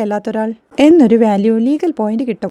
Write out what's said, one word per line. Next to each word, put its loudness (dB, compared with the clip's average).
അല്ലാത്തൊരാൾ -6
എന്നൊരു 6
വാല്യൂ 0
ലീഗൽ -2
പോയിന്റ് -4
കിട്ടും, -8